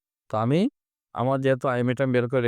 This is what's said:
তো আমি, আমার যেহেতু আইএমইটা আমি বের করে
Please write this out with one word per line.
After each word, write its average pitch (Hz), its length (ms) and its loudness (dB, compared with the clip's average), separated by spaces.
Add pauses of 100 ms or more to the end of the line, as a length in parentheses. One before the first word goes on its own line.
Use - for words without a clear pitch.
(300)
তো - 40 -6 (100)
আমি, 139 160 2 (600)
আমার 135 240 -2
যেহেতু 135 280 2
আইএমইটা 123 320 0
আমি 131 120 0
বের 123 140 2
করে 131 180 0